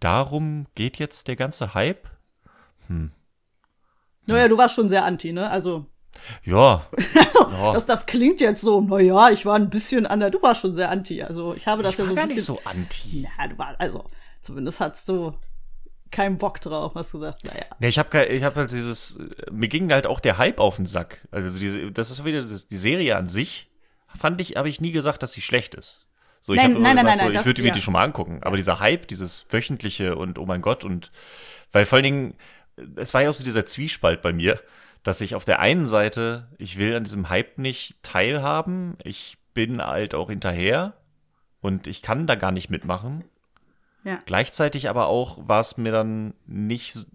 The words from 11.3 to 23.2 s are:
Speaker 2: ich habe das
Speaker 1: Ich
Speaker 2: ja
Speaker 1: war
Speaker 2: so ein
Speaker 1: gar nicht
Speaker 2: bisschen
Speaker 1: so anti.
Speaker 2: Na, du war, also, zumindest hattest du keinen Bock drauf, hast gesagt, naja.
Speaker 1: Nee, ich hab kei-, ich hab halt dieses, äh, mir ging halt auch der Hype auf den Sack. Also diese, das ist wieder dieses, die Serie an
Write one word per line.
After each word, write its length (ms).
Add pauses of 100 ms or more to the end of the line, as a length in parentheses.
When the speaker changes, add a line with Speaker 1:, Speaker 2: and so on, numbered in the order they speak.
Speaker 2:
ich 120
habe 160
das 120
Speaker 1:
Ich 40
Speaker 2:
ja 60
Speaker 1:
war 40
Speaker 2:
so 60
ein 20
Speaker 1:
gar 100
nicht 100
Speaker 2:
bisschen 200
Speaker 1:
so 80
anti. 640 (120)
Speaker 2:
Na, 100
du 100
war, 200
also, 260 (380)
zumindest 380
hattest 280
du 240 (800)
keinen 280
Bock 220
drauf, 340
hast 180
gesagt, 320
naja. 200 (160)
Speaker 1:
Nee, 80
ich 100
hab 120
kei-, 180
ich 160
hab 120
halt 160
dieses, 440
äh, 340
mir 180
ging 240
halt 140
auch 140
der 180
Hype 220
auf 160
den 100
Sack. 440
Also 280
diese, 340
das 180
ist 140
wieder 180
dieses, 260
die 80
Serie 400
an 120